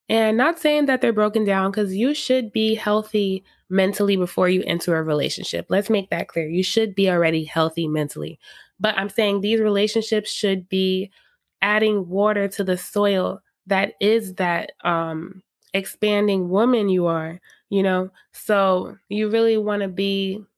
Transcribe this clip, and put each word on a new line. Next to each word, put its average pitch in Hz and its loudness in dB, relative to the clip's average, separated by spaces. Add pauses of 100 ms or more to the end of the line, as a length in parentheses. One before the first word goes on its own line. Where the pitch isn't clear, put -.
and 220 2
not 311 2
saying 294 2
that 262 2
they're 240 4
broken 214 0
down, 190 2
'cause 196 -2
you 240 0
should 254 -2
be 220 2
healthy 208 0 (260)
mentally 196 2
before 180 0
you 185 2
enter 170 0
a 160 -2
relationship. 156 -4
Let's 196 0
make 202 0
that 175 -4
clear. 160 -4
You 175 0
should 220 0
be 196 2
already 160 2
healthy 160 0
mentally. 151 -4 (400)
But 208 -2
I'm 196 -4
saying 202 0
these 214 2
relationships 214 0
should 196 -2
be 190 0 (500)
adding 208 2
water 202 0
to 196 -6
the 185 0
soil 196 -2 (260)
that 196 0
is 202 0
that, 175 -2 (120)
um, 165 -4 (320)
expanding 196 0
woman 214 2
you 180 2
are, 165 -4 (300)
you 196 2
know? 185 0 (220)
So 196 0 (120)
you 214 -2
really 226 2
wanna 202 -2
be 196 -2 (140)